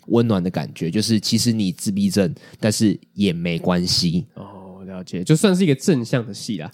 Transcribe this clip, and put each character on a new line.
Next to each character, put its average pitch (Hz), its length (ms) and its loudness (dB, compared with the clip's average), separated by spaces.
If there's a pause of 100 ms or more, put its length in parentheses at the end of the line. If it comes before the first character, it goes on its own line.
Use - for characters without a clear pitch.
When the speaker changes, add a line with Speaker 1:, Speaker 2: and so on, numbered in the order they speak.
Speaker 1:
温 117 200 4
暖 98 160 2
的 90 80 -2
感 76 240 -6
觉， 82 160 -4
就 104 100 0
是 107 200 2
其 - 180 0
实 117 140 2
你 107 180 0
自 101 220 -4
闭 98 180 2
症， 87 240 2 (240)
但 110 120 0
是 101 280 2 (160)
也 98 180 2
没 85 260 -2
关 90 280 0
系。 87 480 0
Speaker 2:
哦， 95 520 -18
了 92 180 -12
解， - 180 -6
就 156 140 4
算 190 180 4
是 185 100 2
一 - 20 2
个 143 80 6
正 135 300 0
向 120 220 -2
的 - 60 -10
戏 101 260 -8
啦。 76 160 -10